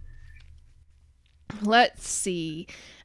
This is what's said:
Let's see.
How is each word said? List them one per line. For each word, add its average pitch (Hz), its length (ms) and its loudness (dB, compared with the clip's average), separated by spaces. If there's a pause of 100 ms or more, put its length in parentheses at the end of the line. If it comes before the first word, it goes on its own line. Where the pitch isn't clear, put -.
(1600)
Let's 226 440 6
see. 165 600 -4 (380)